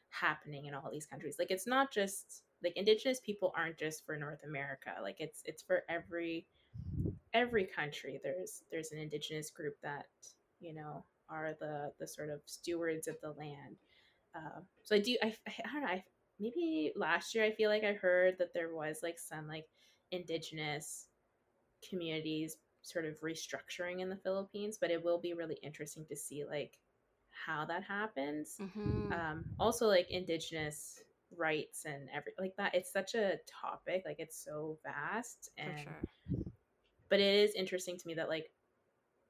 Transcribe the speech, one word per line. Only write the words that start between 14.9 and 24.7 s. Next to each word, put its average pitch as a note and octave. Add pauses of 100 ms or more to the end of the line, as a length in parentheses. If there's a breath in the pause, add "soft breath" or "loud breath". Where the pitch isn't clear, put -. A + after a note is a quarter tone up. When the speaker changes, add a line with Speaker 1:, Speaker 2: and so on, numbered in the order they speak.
Speaker 1:
I G#3
do, A3+
I, G#3+ (100)
I, G#3+ (120)
I A3
don't D4
know, B3+
I, F#3+ (340)
maybe D#4
last F3
year A3
I A3
feel G#3+
like G#3+
I G#3
heard F#3
that F3
there E3
was, D#3
like, E3+
some, D#3
like, D#3 (440 soft breath)
Indigenous D#3+ (800)
communities D#3 (240)
sort E3
of D#3
restructuring E3+
in F#3
the F#3+
Philippines, G3